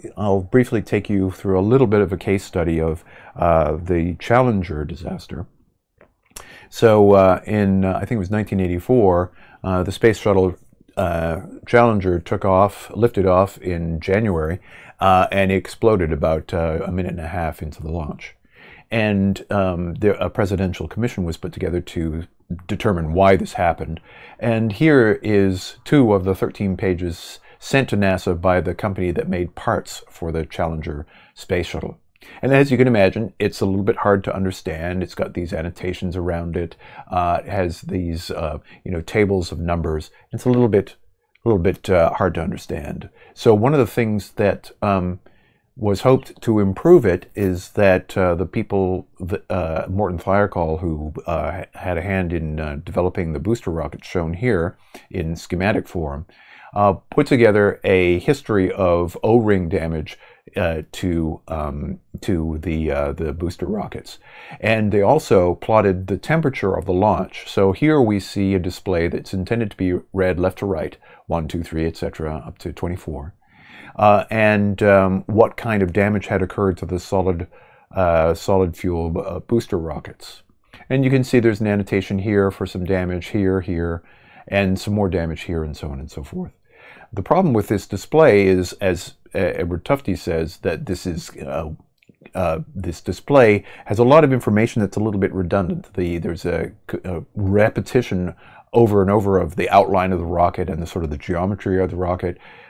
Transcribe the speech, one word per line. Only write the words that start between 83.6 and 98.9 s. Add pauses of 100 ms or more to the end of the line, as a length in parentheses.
here, (440)
and
some
more
damage
here,
and
so
on
and
so
forth. (600)
The
problem
with
this
display
is,
as, (180)
uh,
Edward
Tufte
says,
that
this
is,
uh, (640)
uh, (140)
this
display (200)
has
a
lot
of
information
that's
a
little
bit
redundant.
The,
there's
a (180)
c-,
a (140)
repetition (380)
over